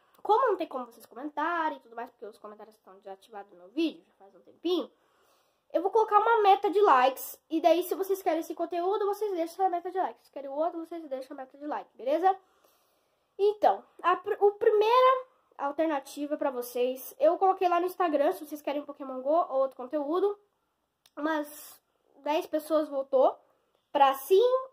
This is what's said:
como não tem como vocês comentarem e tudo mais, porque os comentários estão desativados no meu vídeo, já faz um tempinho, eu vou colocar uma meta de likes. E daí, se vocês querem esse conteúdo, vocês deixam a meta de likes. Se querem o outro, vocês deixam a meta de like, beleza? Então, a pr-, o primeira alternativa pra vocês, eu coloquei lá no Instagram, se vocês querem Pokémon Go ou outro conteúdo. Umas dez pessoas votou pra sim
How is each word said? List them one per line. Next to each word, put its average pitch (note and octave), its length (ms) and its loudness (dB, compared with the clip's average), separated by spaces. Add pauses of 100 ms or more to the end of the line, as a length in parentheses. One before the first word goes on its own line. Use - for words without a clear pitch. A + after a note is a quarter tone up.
(240)
como A#4 240 2
não G4+ 80 0
tem - 120 -6
como B3+ 180 -10
vocês A3+ 200 -20
comentarem D4+ 760 -6
e - 20 -20
tudo A#3 160 -20
mais, A#3+ 140 -12
porque - 140 -20
os G#3+ 140 -18
comentários G#3+ 380 -20
estão F#3+ 180 -20
desativados G3+ 560 -20
no F3+ 60 -20
meu F3+ 100 -20
vídeo, A#3+ 400 -6
já - 60 -20
faz - 200 -20
um - 60 -20
tempinho, - 500 -6 (840)
eu D#4+ 80 0
vou G4 100 -2
colocar G#4+ 280 4
uma A4+ 220 2
meta G4 280 4
de F4+ 100 0
likes. C4+ 580 2 (120)
E D#4+ 100 -4
daí, E4 240 4
se F4 120 -8
vocês F#4+ 260 -6
querem E4 180 -2
esse E4 160 -10
conteúdo, F4+ 520 -4
vocês G4+ 260 -4
deixam E4+ 320 -4
a F#4+ 40 2
meta F4 220 -6
de F4+ 60 -8
likes. C4+ 280 -4
Se - 60 -20
querem C#4 180 -14
o C4+ 40 -10
outro, E4 260 -4
vocês E4 300 -12
deixam C4 260 -10
a C4+ 60 -14
meta C4 160 -20
de D4 100 -14
like, A3 300 -8
beleza? D#4+ 360 0 (1040)
Então, F#4+ 460 0 (180)
a F4 140 0
pr-, G4+ 240 -6
o G4+ 120 6
primeira A#4 720 4 (320)
alternativa D4 800 -4
pra D4 120 -2
vocês, B3 680 -6
eu E4 180 4
coloquei F#4+ 300 2
lá F4 140 2
no F#4 60 0
Instagram, D#4+ 440 0
se F#4 140 -8
vocês D4+ 160 -12
querem C#4+ 220 -6
Pokémon C4+ 380 -12
Go C#4+ 140 0 (140)
ou C4+ 120 0
outro C4+ 140 -2
conteúdo. D#4 640 -4 (800)
Umas D4+ 640 -8 (360)
dez D4 280 -4
pessoas D#4 420 -2
votou C4+ 480 2 (560)
pra C#4 220 6
sim G4 340 6 (260)